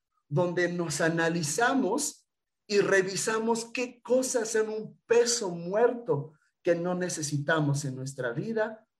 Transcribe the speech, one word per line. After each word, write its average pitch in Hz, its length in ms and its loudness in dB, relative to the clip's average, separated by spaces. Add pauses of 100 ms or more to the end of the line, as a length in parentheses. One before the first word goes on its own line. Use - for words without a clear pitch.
(280)
donde 175 440 0
nos 170 280 -4
analizamos 175 1300 0 (400)
y 202 140 2
revisamos 196 920 2
qué 240 300 -6
cosas 247 480 0
son 214 180 0
un 214 380 -8
peso 233 440 4
muerto 175 840 0 (300)
que 170 120 4
no 175 200 -2
necesitamos 156 880 -2
en 127 120 -6
nuestra 131 360 -6
vida 220 540 -4 (140)